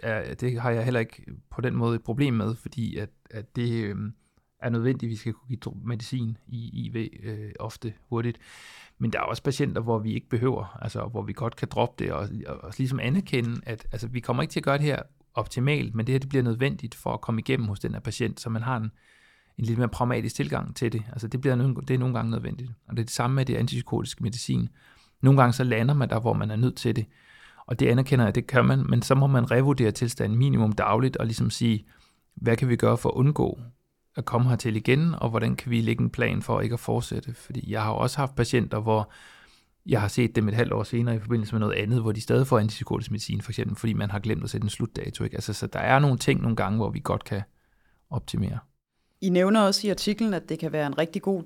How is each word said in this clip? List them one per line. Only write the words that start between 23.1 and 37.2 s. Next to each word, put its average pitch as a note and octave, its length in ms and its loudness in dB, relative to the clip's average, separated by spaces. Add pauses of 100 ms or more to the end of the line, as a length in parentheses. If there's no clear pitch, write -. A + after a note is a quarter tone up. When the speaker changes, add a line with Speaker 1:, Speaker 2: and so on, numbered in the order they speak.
Speaker 1:
samme B2+ 220 0
med C3+ 80 2
det B2+ 120 0
antipsykotiske B2 640 -2
medicin. A#2+ 460 -2 (520)
Nogle C3+ 200 8
gange B2 120 8
så C3 120 0
lander A#2+ 300 2
man C3 140 2
der, A2 120 0
hvor A2+ 120 2
man G#2 180 -2
er G#2+ 60 -4
nødt A#2+ 200 2
til A#2 200 -2
det. A2 100 -2 (600)
Og A#2+ 140 -2
det C3 60 4
anerkender B2+ 380 6
jeg, G2+ 100 4
det B2 120 0
kan B2 180 4
man, C3 240 4
men A#2+ 140 4
så C3+ 120 4
må C3+ 120 6
man B2+ 240 4
revurdere C3 400 4
tilstanden A2+ 480 0
minimum A#2+ 340 4
dagligt, G#2+ 440 2
og A2+ 100 0
ligesom A2+ 240 0
sige, A2+ 360 0 (480)
"Hvad A#2 220 2
kan C3 120 2
vi A#2+ 80 4
gøre A2+ 220 4
for B2+ 100 -2
at - 60 0
undgå C#3 440 2 (580)
at - 80 -4
komme B2 240 2
hertil A#2 280 2
igen, D3 420 2
og A#2 120 0
hvordan A#2 260 0
kan B2 140 -6
vi A#2 100 2
lægge A#2 220 2
en A#2 80 2
plan G#2 320 0
for A2 180 0
ikke A2 120 -2
at A#2 80 -4
fortsætte?" A#2 540 -4